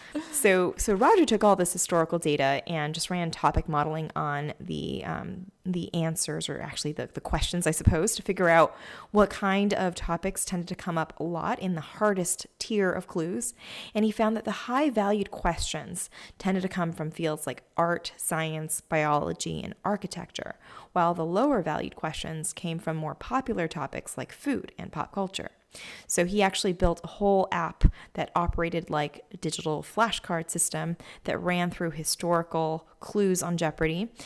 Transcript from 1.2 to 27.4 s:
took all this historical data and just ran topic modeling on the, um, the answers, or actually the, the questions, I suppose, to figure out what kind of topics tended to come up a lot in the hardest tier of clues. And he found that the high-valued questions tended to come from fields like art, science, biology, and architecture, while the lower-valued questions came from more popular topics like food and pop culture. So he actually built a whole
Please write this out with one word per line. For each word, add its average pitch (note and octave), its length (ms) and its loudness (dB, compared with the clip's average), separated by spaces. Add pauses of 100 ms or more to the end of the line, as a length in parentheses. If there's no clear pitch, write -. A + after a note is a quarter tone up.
took A3 200 4
all G3+ 100 8
this F3+ 180 2
historical E3+ 460 2
data C#3+ 480 2
and D#3 280 -2
just - 160 -4
ran F3 200 0
topic - 380 2
modeling D#3 480 -2
on D3 420 -4
the, - 460 -6
um, - 480 -8 (120)
the F3+ 300 -4
answers, D#3+ 540 -2
or D3 120 -6
actually D3 320 -6
the, B2+ 220 -6
the - 60 -8
questions, - 460 0
I D#3 40 4
suppose, E3 460 4
to - 60 -8
figure F#3+ 260 2
out E3 260 8 (380)
what G3+ 180 6
kind G3 420 2
of F3+ 220 0
topics - 500 -2
tended F3 240 -4
to F#3 60 -6
come E3+ 240 -4
up D#3 200 -4
a - 40 -6
lot E3 380 -2
in F#3 140 0
the D#3+ 60 -2
hardest F#3+ 680 0 (120)
tier G3 320 2
of F3+ 160 -2
clues. F#3 480 -4 (400)
And G#3+ 100 4
he G#3+ 60 4
found A3 260 2
that - 80 -6
the - 80 -4
high-valued A3 800 0
questions - 800 -4 (280)
tended F#3 240 0
to F#3 60 0
come E3+ 240 -2
from D#3 180 -6
fields D#3 360 -4
like B2+ 160 -8 (140)
art, E3+ 400 0
science, D#3+ 640 -2
biology, D#3 840 0
and - 120 -8 (100)
architecture, - 720 -6 (360)
while F3 220 4
the E3+ 100 -2
lower-valued F#3 720 2
questions D#3+ 560 -6
came E3 260 -6
from D#3+ 180 -4
more D#3 180 -4
popular A3 540 -2
topics - 500 -8
like - 140 -6
food - 460 -4
and - 140 -10
pop - 220 -8
culture. - 360 -6 (560)
So - 180 2
he G3+ 180 2
actually F#3+ 300 2
built F3 320 2
a E3+ 40 -10
whole G3 440 4